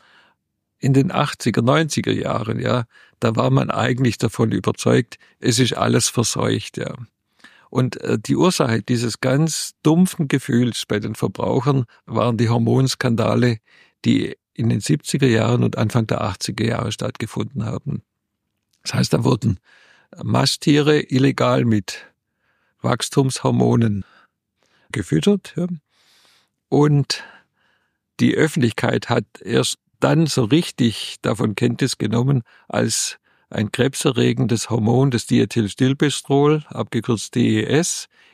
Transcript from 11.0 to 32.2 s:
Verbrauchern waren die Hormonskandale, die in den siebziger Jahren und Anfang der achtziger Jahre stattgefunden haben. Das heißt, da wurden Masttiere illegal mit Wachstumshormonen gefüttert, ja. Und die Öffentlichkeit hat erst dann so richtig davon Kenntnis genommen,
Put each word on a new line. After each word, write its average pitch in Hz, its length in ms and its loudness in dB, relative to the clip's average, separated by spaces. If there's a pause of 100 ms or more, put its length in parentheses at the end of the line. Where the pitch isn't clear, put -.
Verbrauchern 123 720 0 (200)
waren 113 320 -2
die 117 120 2
Hormonskandale, 117 1080 0 (480)
die 117 320 0 (160)
in 113 160 -2
den 113 100 0
siebziger 147 460 -2
Jahren 117 380 2
und 113 160 -2
Anfang 113 260 0
der - 160 -4
achtziger 110 440 -6
Jahre 113 260 -2
stattgefunden 113 720 -8
haben. 113 380 -8 (800)
Das - 100 -10
heißt, - 200 0
da 135 100 0
wurden 117 360 0 (600)
Masttiere 143 800 2
illegal 127 640 0
mit 107 400 -2 (800)
Wachstumshormonen 120 1200 0 (840)
gefüttert, 156 640 0
ja. 170 80 -2 (1040)
Und 143 540 2 (960)
die 120 160 4
Öffentlichkeit 120 760 0
hat 117 160 0 (160)
erst - 380 -2 (200)
dann 147 280 2
so 131 160 0
richtig 120 800 0
davon 113 320 -2
Kenntnis 123 420 -2
genommen, 120 460 0 (240)